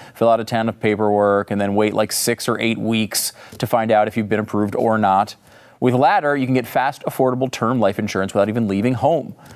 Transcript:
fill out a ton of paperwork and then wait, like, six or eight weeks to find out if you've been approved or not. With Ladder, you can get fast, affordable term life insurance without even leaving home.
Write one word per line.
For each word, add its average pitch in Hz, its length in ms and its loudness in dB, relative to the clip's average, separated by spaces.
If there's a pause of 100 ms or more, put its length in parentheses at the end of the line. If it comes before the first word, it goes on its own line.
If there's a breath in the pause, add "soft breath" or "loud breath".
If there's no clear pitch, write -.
(160 loud breath)
fill 113 160 2
out 113 80 4
a 113 40 -6
ton 113 240 -2
of 107 120 -6
paperwork 104 720 2
and 101 100 0
then 101 140 0
wait, 104 180 2
like, 107 180 0
six - 380 -4
or 113 100 0
eight 113 200 -2
weeks 110 540 -4 (260 loud breath)
to 120 80 -4
find 113 240 0
out 107 160 4
if 107 100 -6
you've 107 120 -2
been 104 100 0
approved 104 360 -2
or 113 220 0
not. 101 380 2 (440 loud breath)
With 123 140 2
Ladder, 147 420 2
you 131 120 -2
can 127 80 2
get 123 100 0
fast, 135 380 -4
affordable 127 480 0
term 120 280 -2
life 101 200 0
insurance 98 340 -4
without 104 160 2
even 113 180 0
leaving 101 280 0
home. 139 400 -2 (200 loud breath)